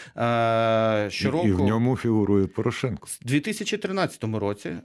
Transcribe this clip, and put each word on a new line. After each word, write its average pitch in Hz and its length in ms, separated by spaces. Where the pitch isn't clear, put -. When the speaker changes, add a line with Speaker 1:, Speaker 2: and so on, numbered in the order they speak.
Speaker 1:
е, 113 920
щороку. 135 380
Speaker 2:
І 104 40
в 90 80
ньому 113 380
фігурує 101 500
Порошенко. 117 600
Speaker 1:
В - 180
дві 131 140
тисячі 214 380
тринадцятому 180 640
році, 202 300